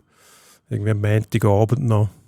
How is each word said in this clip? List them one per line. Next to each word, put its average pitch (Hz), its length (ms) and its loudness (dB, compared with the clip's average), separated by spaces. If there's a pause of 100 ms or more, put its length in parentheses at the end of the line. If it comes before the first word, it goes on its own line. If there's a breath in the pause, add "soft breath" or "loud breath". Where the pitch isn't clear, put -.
(680 soft breath)
irgendwie 104 220 -4
am 104 100 -2
Montagabend 107 840 0
noch, 107 240 2 (200)